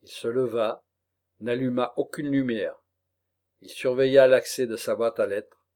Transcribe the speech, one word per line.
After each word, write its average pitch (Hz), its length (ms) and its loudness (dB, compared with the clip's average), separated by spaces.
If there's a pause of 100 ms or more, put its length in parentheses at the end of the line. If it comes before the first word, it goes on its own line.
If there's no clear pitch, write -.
Il - 60 -20
se - 200 -10
leva, 117 560 -4 (560)
n'alluma 123 560 -4
aucune 143 340 -6
lumière. 120 460 -2 (840)
Il - 100 -20
surveilla 131 560 4
l'accès 127 400 2
de 113 100 -6
sa - 180 -4
boîte 113 240 -4
à 107 80 0
lettres. - 500 -8